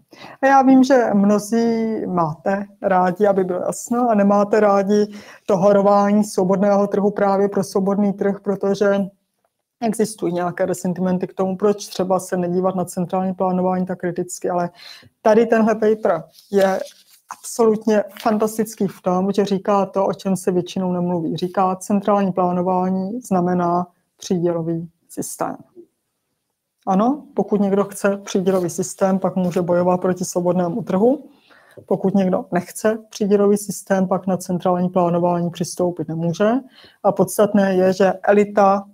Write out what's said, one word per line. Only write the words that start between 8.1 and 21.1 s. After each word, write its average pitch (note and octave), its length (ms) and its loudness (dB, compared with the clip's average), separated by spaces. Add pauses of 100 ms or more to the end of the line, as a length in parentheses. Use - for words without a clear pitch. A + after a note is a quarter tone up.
trh, G3+ 300 -2
protože G3 640 0 (760)
existují G#3 520 -2
nějaké F3 320 -2
resentimenty F3+ 600 -2
k - 60 -18
tomu, F#3+ 240 -4
proč G3+ 300 -2
třeba F#3 320 -2
se F#3 180 -6
nedívat F#3 380 -2
na F3+ 100 -4
centrální F#3 480 -4
plánování F#3 520 -2
tak F#3 140 -8
kriticky, F3+ 500 -6
ale F3 200 -2 (520)
tady A3+ 240 6
tenhle A3+ 300 2
paper G#3+ 480 0 (280)
je F#3+ 280 2 (600)
absolutně A3 640 2 (180)
fantastický G#3+ 680 -2
v - 140 -10
tom, F#3 300 0
že G3 140 0
říká G3 400 0
to, G3 200 -2
o G3 80 -2
čem F#3+ 240 -4
se F#3+ 140 -2
většinou F3+ 400 -2
nemluví. F3 460 -2